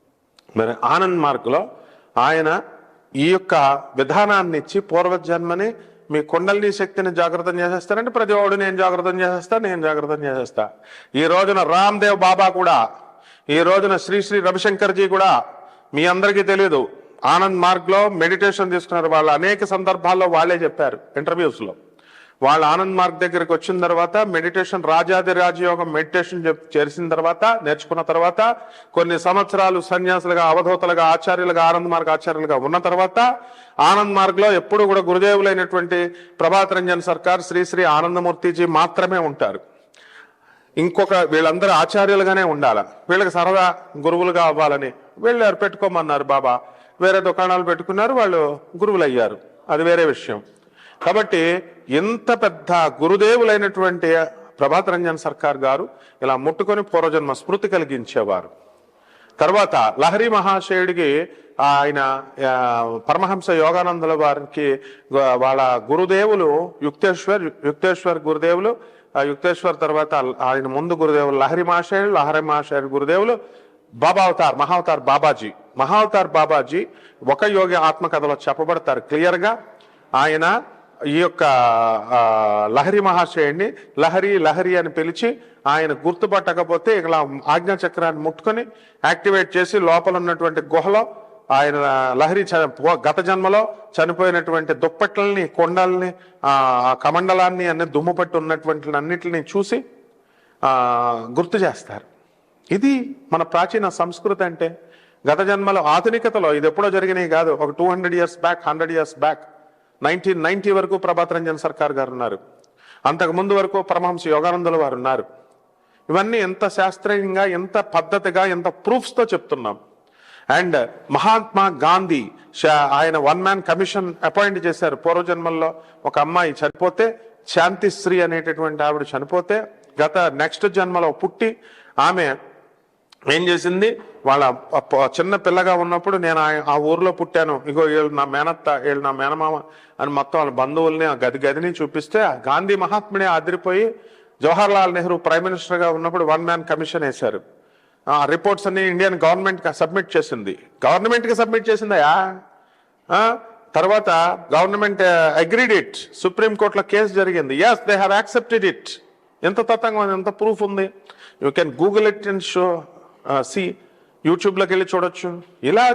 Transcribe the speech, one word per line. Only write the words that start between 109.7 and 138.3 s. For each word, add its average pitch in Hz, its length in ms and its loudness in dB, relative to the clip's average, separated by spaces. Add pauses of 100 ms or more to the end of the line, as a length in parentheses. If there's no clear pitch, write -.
నైన్టీన్ 180 400 0
నైన్టీ 196 280 0
వరకు 190 280 0
ప్రభాత్ 170 340 -2
రంజన్ 165 260 -4
సర్కార్ 147 340 -4
గారు 131 180 -4
ఉన్నారు. 120 280 -6 (680)
అంతకుముందు 175 460 0
వరకు 196 300 0
పరమహంస 175 440 -4
యోగానందుల 165 500 0
వారు 143 180 0
ఉన్నారు. 123 300 -2 (880)
ఇవన్నీ 208 280 0
ఎంత 190 300 -2
శాస్త్రీయంగా, 196 760 -2
ఎంత 185 320 -4
పద్ధతిగా, 185 680 0
ఎంత 180 240 -2
ప్రూఫ్స్తో 233 560 -2
చెప్తున్నాం. 127 540 -4 (840)
And 151 260 0 (240)
మహాత్మా 196 560 2
గాంధీ 165 640 0 (240)
శా-, 156 160 2
ఆయన 151 480 2
వన్ 151 240 0
మ్యాన్ 190 200 0
కమిషన్ 180 520 -4 (100)
అపాయింట్ 190 420 -2
చేశారు. 160 300 -2
పూర్వజన్మల్లో 165 800 -2 (300)
ఒక 147 140 -2
అమ్మాయి 160 340 0
చనిపోతే, 180 680 -2 (280)
శాంతిశ్రీ 185 720 0
అనేటటువంటి 160 640 -2
ఆవిడ 147 240 -2 (100)
చనిపోతే, 180 540 -4 (320)
గత 156 160 0
నెక్స్ట్ 160 480 -2
జన్మలో 180 460 -2
పుట్టి 220 440 -6 (420)
ఆమె 151 380 0 (960)
ఏం 175 160 0
చేసింది? 180 520 0 (260)
వాళ్ళ 135 240 4
ప-, 131 280 -4
ప-, 135 420 0
చిన్న 190 160 -2
పిల్లగా 185 380 0
ఉన్నప్పుడు 175 420 -2
నేను 165 240 0
ఆ, 151 280 0
ఆ 147 80 2
ఊర్లో 165 360 2
పుట్టాను, 160 540 -2
ఇగో 147 140 -2
వీళ్ళు 151 340 2
నా 143 100 0
మేనత్త, 151 460 -2